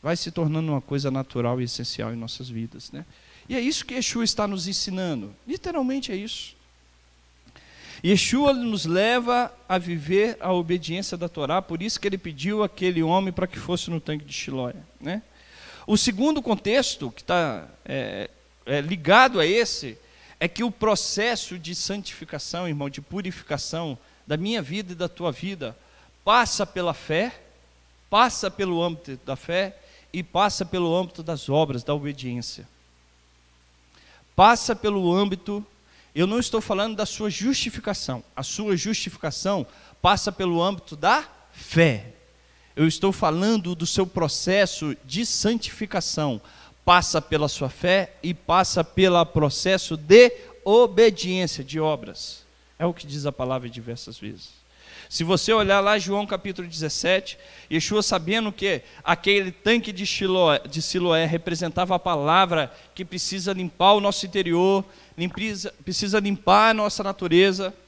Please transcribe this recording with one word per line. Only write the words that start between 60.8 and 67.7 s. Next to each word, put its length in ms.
Siloé 460
representava 680
a 20
palavra 720
que 100
precisa 480
limpar 420
o 60
nosso 240
interior, 600
limpeza, 560
precisa 360
limpar 500
a 40
nossa 280
natureza. 720